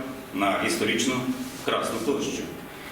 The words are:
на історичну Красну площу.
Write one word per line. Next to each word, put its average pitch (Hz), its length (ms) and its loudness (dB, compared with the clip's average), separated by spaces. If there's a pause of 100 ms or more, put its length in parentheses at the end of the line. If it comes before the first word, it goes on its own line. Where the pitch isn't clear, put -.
(340)
на 98 280 4
історичну 113 520 2 (500)
Красну - 400 2
площу. 139 380 0 (500)